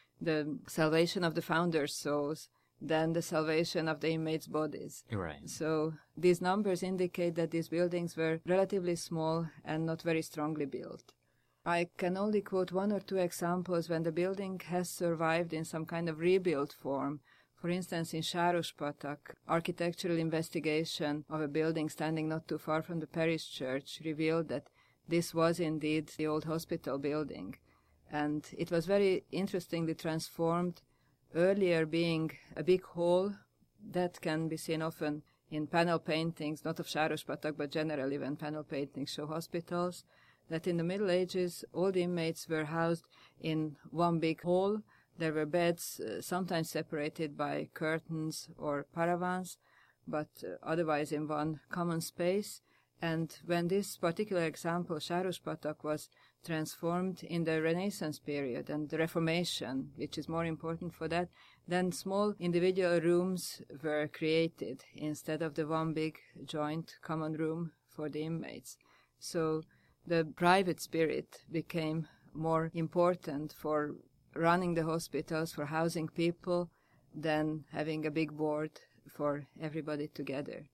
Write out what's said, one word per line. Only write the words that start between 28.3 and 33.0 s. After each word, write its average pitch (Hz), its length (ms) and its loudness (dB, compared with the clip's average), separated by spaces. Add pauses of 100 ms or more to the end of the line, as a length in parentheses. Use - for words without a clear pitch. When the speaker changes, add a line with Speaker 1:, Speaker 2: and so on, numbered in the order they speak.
Speaker 1:
it 165 140 -4
was 165 140 2
very 190 460 4
interestingly 170 640 -2
transformed, 170 880 -2 (540)
earlier 175 500 4
being 160 460 2 (240)
a 156 80 -4
big 175 200 4
hall 175 500 2 (580)